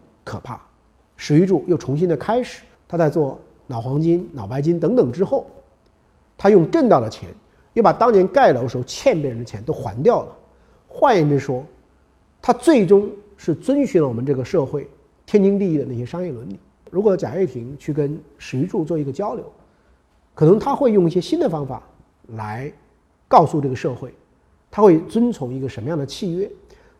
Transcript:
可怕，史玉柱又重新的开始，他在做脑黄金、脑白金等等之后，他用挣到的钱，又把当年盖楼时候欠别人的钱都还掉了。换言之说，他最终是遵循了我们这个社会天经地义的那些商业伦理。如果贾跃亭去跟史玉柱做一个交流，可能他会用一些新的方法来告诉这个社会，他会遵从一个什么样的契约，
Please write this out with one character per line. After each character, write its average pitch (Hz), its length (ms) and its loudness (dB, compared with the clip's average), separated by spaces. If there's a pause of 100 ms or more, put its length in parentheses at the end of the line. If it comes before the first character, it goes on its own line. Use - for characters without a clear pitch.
(240)
可 - 160 -12
怕， - 200 -16 (560)
史 147 220 2
玉 190 60 6
柱 180 220 2
又 170 100 0
重 135 200 -4
新 175 120 0
的 156 80 0
开 240 260 -2
始， - 200 -12 (260)
他 175 80 -6
在 160 140 2
做 156 280 -2 (280)
脑 117 140 -8
黄 131 200 -2
金、 170 320 0
脑 110 140 -12
白 131 160 -6
金 165 180 0
等 180 160 2
等 139 160 2
之 175 120 -2
后， - 220 -4 (920)
他 202 100 2
用 185 220 6
挣 302 180 2
到 156 120 6
的 110 80 -6
钱， - 200 -14 (460)
又 226 80 2
把 175 100 6
当 240 180 2
年 190 160 4
盖 214 260 4
楼 123 140 -2
时 127 100 -8
候 123 80 -4
欠 202 360 0
别 139 100 -4
人 117 80 -10
的 120 60 -8
钱 107 180 -14
都 151 100 -6
还 107 300 -8
掉 190 200 2
了。 - 140 -16 (500)
换 277 280 2
言 156 140 2
之 143 100 2
说， 131 260 -6 (760)
他 247 120 0
最 240 340 4
终 202 240 4 (260)
是 - 180 -4
遵 277 320 0
循 175 140 2
了 147 80 2
我 120 40 -4
们 127 120 -6
这 139 100 -2
个 127 100 -4
社 151 200 -2
会 139 240 -8 (380)
天 208 160 4
经 196 160 2
地 190 140 0
义 151 60 0
的 131 60 -2
那 123 100 -8
些 120 100 -6
商 170 180 -10
业 170 100 -8
伦 110 160 -14
理。 95 100 -14 (320)
如 185 120 -2
果 196 140 4
贾 120 200 -6
跃 190 100 0
亭 127 320 -10
去 - 140 -8
跟 147 260 -4 (200)
史 - 200 -8
玉 269 80 0
柱 170 180 -4
做 160 140 -4
一 147 60 -4
个 135 80 -6
交 208 220 -6
流， 185 100 -12 (880)
可 151 120 2
能 202 120 6
他 277 160 -2
会 254 180 2
用 185 140 4
一 160 40 2
些 175 100 0
新 311 180 -4
的 294 100 0
方 151 160 -4
法 127 180 -12 (460)
来 110 440 -10 (560)
告 202 180 8
诉 156 140 -2
这 135 80 -2
个 127 80 -4
社 127 180 -6
会， 123 180 -16 (580)
他 208 120 0
会 175 180 8
遵 233 300 0
从 127 220 -8
一 131 80 -8
个 131 80 -6
什 113 120 -10
么 113 80 -8
样 170 80 -4
的 139 100 -4
契 170 280 -8
约， 190 160 -6 (500)